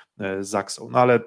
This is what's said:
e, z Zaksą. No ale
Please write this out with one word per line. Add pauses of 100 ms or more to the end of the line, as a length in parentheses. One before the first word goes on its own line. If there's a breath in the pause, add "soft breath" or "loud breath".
(180 soft breath)
e,
z
Zaksą.
No
ale